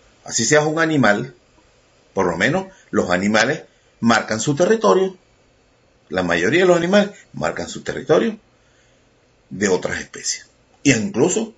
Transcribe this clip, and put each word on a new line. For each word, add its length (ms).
así 180
seas 220
un 140
animal, 540
por 120
lo 100
menos 300
los 200
animales 540
marcan 400
su 120
territorio. 640
La 140
mayoría 380
de 60
los 80
animales 360
marcan 380
su 140
territorio 540
de 180
otras 320
especies, 480
e 100
incluso 680